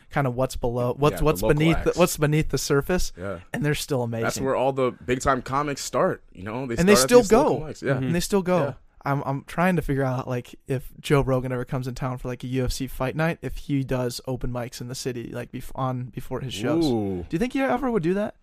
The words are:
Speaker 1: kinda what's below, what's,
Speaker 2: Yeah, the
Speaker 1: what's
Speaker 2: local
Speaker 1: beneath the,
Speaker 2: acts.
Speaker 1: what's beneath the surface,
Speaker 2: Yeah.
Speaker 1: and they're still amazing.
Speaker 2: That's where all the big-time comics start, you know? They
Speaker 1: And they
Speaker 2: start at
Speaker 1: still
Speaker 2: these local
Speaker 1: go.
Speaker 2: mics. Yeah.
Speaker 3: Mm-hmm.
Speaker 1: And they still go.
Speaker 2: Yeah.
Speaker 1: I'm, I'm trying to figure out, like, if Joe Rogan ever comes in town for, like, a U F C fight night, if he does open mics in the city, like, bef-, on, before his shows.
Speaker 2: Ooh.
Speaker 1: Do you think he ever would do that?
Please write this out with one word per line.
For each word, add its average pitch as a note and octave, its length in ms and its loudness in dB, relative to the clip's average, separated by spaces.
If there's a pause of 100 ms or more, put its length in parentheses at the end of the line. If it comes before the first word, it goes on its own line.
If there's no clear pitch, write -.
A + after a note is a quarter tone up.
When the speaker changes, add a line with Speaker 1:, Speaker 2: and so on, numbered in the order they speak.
(140)
Speaker 1:
kinda C#3 160 2
what's C3 260 -2
below, B2 420 -2
what's, D3 160 4
Speaker 2:
Yeah, F3 60 -6
the D3+ 60 2
Speaker 1:
what's F3 160 2
Speaker 2:
local D3+ 160 4
Speaker 1:
beneath D#3+ 260 4
the, - 60 2
Speaker 2:
acts. - 80 0
Speaker 1:
what's F3 200 4
beneath D3+ 320 2
the C#3 100 0
surface, D3+ 580 2
Speaker 2:
Yeah. F2+ 220 -8 (120)
Speaker 1:
and D#3+ 140 -4
they're D3 100 2
still B2+ 280 -2
amazing. A2+ 220 -4
Speaker 2:
That's A2+ 160 -2
where C3+ 140 0
all C3 180 2
the C3 180 0 (140)
big-time C3 360 0
comics C#3 400 -4
start, D3 500 -2
you F2+ 120 -14
know? A#2 240 -6
They A#2 100 -2
Speaker 1:
And F3 100 4
they G#3 80 10
Speaker 2:
start B3+ 80 4
at C4 60 0
Speaker 1:
still B3 120 12
Speaker 2:
these F#3+ 100 2
local A3+ 280 6
Speaker 1:
go. - 60 -6
Speaker 2:
mics. C3 160 -12
Yeah. C3 140 0
Speaker 3:
Mm-hmm. C3 100 -2
Speaker 1:
And D#3+ 100 0
they F3 40 2
still F#3+ 240 0
go. F3+ 200 2
Speaker 2:
Yeah. - 100 -4 (320)
Speaker 1:
I'm, C#3 200 0
I'm C#3 200 -4
trying F3+ 320 0
to D3+ 40 2
figure C#3 220 -2
out, C3 240 -2
like, B2 260 -6 (140)
if C3 320 -6
Joe C#3+ 220 4
Rogan B2+ 300 0
ever B2 140 -4
comes C3 220 -6
in B2 80 -8
town B2+ 240 -6
for, - 80 -8
like, B2 160 -8
a B2+ 40 -8
U B2+ 180 0
F - 80 0
C C3 140 -4
fight C3 280 -4
night, D#3+ 260 -2
if C3 160 -8
he C#3 260 -2
does B2+ 440 -4
open B2 240 -4
mics A#2+ 300 -8
in A#2+ 80 -10
the B2+ 60 -10
city, A#2+ 380 -8
like, A#2+ 180 -10
bef-, B2 240 -10
on, B2+ 300 -4
before C3 360 -8
his B2 120 -8
shows. D3+ 320 0
Speaker 2:
Ooh. G2+ 420 0
Speaker 1:
Do - 40 -
you E3+ 80 -2
think B3 140 -2
he C4+ 80 0
ever B3+ 280 0
would G#3+ 140 0
do F3 120 2
that? G#3 280 -4